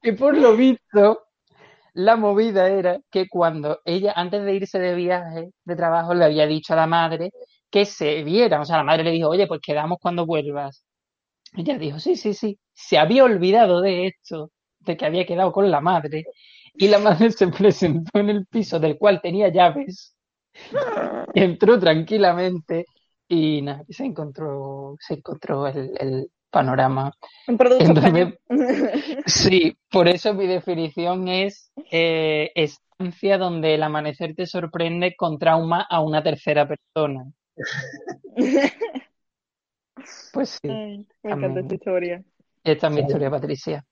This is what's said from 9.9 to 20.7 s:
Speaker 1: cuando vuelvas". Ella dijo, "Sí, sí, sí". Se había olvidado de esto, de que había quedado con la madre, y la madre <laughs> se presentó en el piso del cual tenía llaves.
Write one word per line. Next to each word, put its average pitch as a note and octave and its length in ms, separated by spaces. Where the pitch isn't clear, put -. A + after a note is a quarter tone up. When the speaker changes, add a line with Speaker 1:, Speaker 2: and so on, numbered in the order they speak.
Speaker 1:
cuando F3 240
vuelvas". C#3+ 580
Ella A#3+ 200
dijo, D3+ 220
"Sí, F4 160
sí, G#3 180
sí". G3+ 240
Se - 240
había G3 280
olvidado F#3+ 560
de F#3 260
esto, D#3+ 440
de E3+ 180
que B3+ 80
había F3 200
quedado F3+ 260
con G3 200
la C#3+ 100
madre, D#3 440
y F#3+ 140
la G#3 120
madre G#3 320
<laughs> - 0
se - 180
presentó E3+ 720
en G#3 100
el G#3 180
piso F#3+ 320
del D3+ 180
cual F#3+ 240
tenía F#3 280
llaves. F#3 680